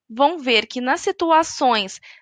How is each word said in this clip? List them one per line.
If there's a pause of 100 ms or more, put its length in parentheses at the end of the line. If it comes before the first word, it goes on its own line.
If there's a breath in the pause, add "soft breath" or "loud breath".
vão
ver
que
nas
situações (220 loud breath)